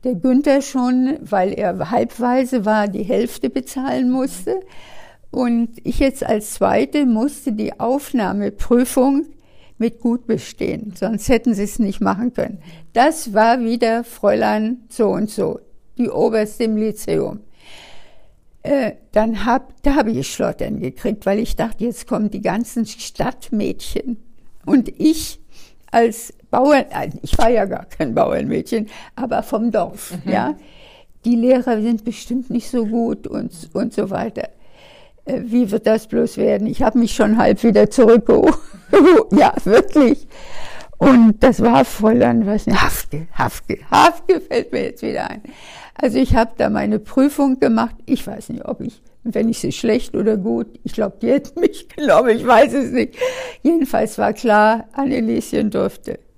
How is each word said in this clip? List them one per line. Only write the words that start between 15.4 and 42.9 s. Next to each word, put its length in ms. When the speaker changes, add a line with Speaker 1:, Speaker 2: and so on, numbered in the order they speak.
Speaker 1:
die 120
Oberste 540
im 120
Lyzeum. 640
Äh, 300
dann 320
hab, 380
da 120
hab 140
ich 240
Schlottern 480
gekriegt, 460
weil 120
ich 180
dachte, 280
jetzt 240
kommen 220
die 120
ganzen 440
Stadtmädchen. 1300
Und 220
ich 420
als 420
Bauern, 400
äh, 200
ich 160
war 120
ja 160
gar 200
kein 280
Bauernmädchen, 720
aber 280
vom 280
Dorf, 420
Speaker 2:
Mhm. 80
Speaker 1:
ja. 240
Die 120
Lehrer 460
sind 220
bestimmt 460
nicht 200
so 160
gut 400
und, 260
und 200
so 180
weiter. 380
Äh, 200
wie 260
wird 160
das 220
bloß 280
werden? 300
Ich 160
hab 120
mich 200
schon 240
halb 240
wieder 280
zurückgeholt. 680
<laughs> 60
Ja, 200
wirklich. 600
Und 480
das 160
war 240
Fräulein, 640
weiß 220
nicht, 140
Hafke, 520